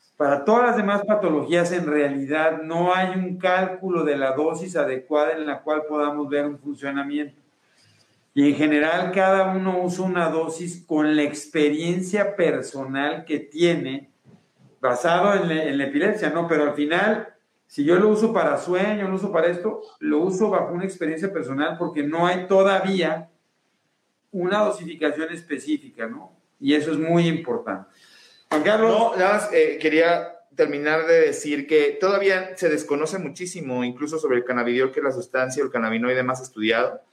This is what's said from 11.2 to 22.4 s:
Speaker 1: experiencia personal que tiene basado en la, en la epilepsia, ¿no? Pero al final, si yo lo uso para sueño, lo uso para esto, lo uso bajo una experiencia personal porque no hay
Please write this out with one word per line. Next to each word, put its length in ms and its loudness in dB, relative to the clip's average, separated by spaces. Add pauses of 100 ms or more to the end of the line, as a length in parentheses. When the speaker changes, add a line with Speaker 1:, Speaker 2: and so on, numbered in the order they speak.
Speaker 1:
experiencia 1120 -2
personal 920 -2
que 140 -4
tiene 720 -2 (680)
basado 540 2
en 160 0
la, 140 -2
en 120 -2
la 80 -2
epilepsia, 460 0
¿no? 180 -2
Pero 140 2
al 100 0
final, 640 -2 (320)
si 180 -4
yo 120 4
lo 120 6
uso 240 2
para 240 2
sueño, 520 -2
lo 80 -2
uso 140 -4
para 180 2
esto, 340 -4 (160)
lo 220 0
uso 280 0
bajo 240 0
una 120 -6
experiencia 460 -4
personal 460 -4
porque 260 -4
no 240 0
hay 200 -2